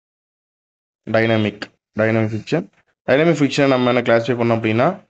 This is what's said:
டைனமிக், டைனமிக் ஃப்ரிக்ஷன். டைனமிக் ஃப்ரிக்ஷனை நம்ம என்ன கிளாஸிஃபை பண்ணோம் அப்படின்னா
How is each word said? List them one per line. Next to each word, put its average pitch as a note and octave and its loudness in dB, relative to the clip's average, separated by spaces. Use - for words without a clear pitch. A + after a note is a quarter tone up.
டைனமிக், A2 0
டைனமிக் A2 0
ஃப்ரிக்ஷன். D3 -6
டைனமிக் D#3 2
ஃப்ரிக்ஷனை C#3 0
நம்ம B2+ 2
என்ன B2 0
கிளாஸிஃபை A#2 0
பண்ணோம் A#2 0
அப்படின்னா A2+ 0